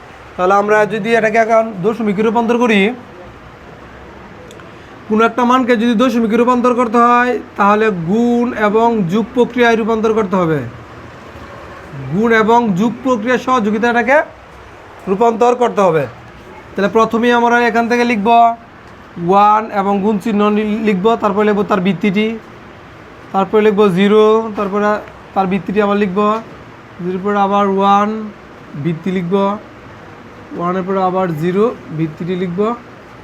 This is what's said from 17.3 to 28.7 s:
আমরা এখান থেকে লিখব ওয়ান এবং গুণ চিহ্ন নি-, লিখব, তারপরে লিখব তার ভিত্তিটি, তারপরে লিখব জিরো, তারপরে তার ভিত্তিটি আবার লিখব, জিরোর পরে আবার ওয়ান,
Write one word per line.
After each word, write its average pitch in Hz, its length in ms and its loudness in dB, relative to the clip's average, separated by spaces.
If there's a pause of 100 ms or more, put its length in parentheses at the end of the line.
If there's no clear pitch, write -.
আমরা 233 160 2 (140)
এখান 233 220 0
থেকে 240 200 2
লিখব 214 180 -2 (1000)
ওয়ান 208 360 4 (160)
এবং 202 220 0
গুণ 214 220 0
চিহ্ন 208 260 0
নি-, 214 380 -2
লিখব, 202 180 0 (180)
তারপরে 208 240 0
লিখব 208 140 0 (100)
তার 202 160 0
ভিত্তিটি, 208 400 0 (1040)
তারপরে 196 360 0
লিখব 214 140 2 (160)
জিরো, 208 280 4 (320)
তারপরে 208 280 -2 (480)
তার 196 140 0
ভিত্তিটি 190 380 -4
আবার 202 180 0
লিখব, 190 160 -4 (800)
জিরোর 180 220 -6
পরে 208 140 -2 (100)
আবার 202 180 0 (120)
ওয়ান, 202 320 2 (760)